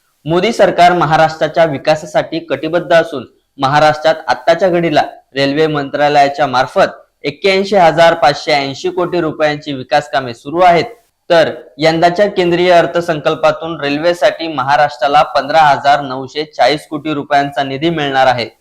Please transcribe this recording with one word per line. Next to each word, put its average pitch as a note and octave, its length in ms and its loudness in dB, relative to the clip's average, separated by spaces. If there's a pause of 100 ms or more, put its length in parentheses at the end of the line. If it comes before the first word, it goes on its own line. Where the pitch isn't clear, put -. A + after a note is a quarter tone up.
(260)
मोदी F3+ 280 0
सरकार F3+ 380 4
महाराष्ट्राच्या D#3+ 760 0
विकासासाठी D#3 760 -2
कटिबद्ध D#3+ 540 -4
असून D#3+ 320 0 (320)
महाराष्ट्रात D3+ 580 2 (120)
आत्ताच्या E3 420 0
घडीला E3 340 0 (320)
रेल्वे C#3 320 0
मंत्रालयाच्या C#3+ 800 0
मार्फत C3+ 400 0 (360)
एक्क्याऐंशी F#3+ 520 -2
हजार E3 380 4
पाचशे D#3 380 0
ऐंशी C#3 380 -4
कोटी F3 320 -4
रुपयांची D3+ 520 -4
विकास C#3 380 -4
कामे C3 220 -4
सुरू D3 280 -6
आहेत, E3+ 240 4 (460)
तर D#3 200 4 (260)
यंदाच्या E3 500 2
केंद्रीय F3+ 440 0
अर्थसंकल्पातून D#3+ 1120 0
रेल्वेसाठी D#3+ 680 -2
महाराष्ट्राला C#3+ 720 0
पंधरा C#3+ 380 0
हजार C#3+ 420 4
नऊशे C3+ 420 -8
चाळीस D3 440 -2
कोटी D3+ 260 -6
रुपयांचा C#3+ 500 -2
निधी C3+ 260 -4
मिळणार C#3 380 0
आहे. A#2+ 220 0 (120)